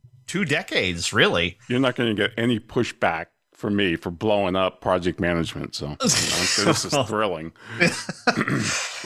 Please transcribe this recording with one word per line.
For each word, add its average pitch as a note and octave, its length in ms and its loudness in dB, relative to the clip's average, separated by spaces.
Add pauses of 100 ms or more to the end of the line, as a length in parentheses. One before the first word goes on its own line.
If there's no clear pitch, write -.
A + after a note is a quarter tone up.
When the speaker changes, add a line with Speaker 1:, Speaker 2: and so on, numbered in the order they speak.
(260)
Speaker 1:
two G3 180 -2
decades, B2+ 680 -2
really. G2 460 2 (100)
Speaker 2:
You're B2 120 0
not C3 160 2
gonna A#2 180 0
get G#2 220 0
any A#2 240 0
pushback F2 680 -2 (280)
from G#2 220 -2
me G2 180 2
for F2+ 160 -4
blowing G2+ 460 2
up F#2 240 0
project F2+ 400 0
management, E2+ 520 -2
so, - 140 -8
you D2 40 -6
know, D2 60 -8 (760)
this - 120 0
is F#2+ 100 -2
Speaker 1:
<laughs> C3+ 120 2
Speaker 2:
thrilling. F#2+ 460 -2 (140)
Speaker 1:
<clears throat> A2+ 140 -10 (1300)